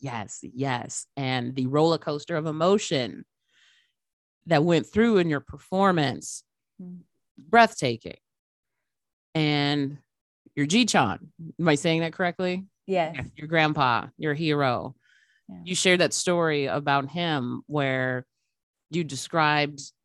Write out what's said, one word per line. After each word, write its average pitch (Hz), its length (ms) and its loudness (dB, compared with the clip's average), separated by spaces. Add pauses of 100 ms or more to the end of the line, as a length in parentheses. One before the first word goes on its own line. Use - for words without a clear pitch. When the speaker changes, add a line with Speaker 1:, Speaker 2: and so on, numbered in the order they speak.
Speaker 1:
"Yes, 120 400 -10
yes." 123 640 -6 (100)
And 131 400 -2
the 127 120 0
roller 156 320 4
coaster 151 360 -6
of 156 120 -4
emotion 156 800 0 (1200)
that 156 160 4
went 170 240 2
through 220 320 2
in 170 100 2
your 143 100 0
performance, 165 1040 -2 (380)
Speaker 2:
Mm. 180 200 -14 (360)
Speaker 1:
breathtaking. 147 800 2 (1160)
And 147 680 0 (560)
your 143 100 0
Jichon, 170 540 2 (400)
am 170 80 2
I 151 80 4
saying 165 260 0
that 165 120 -4
correctly? 185 520 -4 (220)
Speaker 2:
Yes. 170 280 0
Speaker 1:
Yeah, 127 80 -8 (120)
your 151 120 -12
grandpa, 151 600 2 (100)
your 156 160 -4
hero. 143 640 -2 (520)
Speaker 2:
Yeah. 190 160 -18
Speaker 1:
You 175 120 -6
shared 180 260 4
that 147 120 2
story 160 520 0
about 139 460 0
him 147 560 -2
where 131 580 -2 (640)
you 170 140 -2
described 147 760 0 (260)